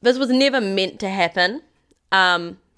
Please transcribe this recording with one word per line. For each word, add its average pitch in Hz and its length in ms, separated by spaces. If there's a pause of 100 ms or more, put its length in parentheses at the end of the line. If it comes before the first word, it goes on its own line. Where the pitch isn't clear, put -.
This 247 160
was 269 100
never 262 320
meant 196 400
to 202 80
happen, 190 520 (500)
um, 180 460 (200)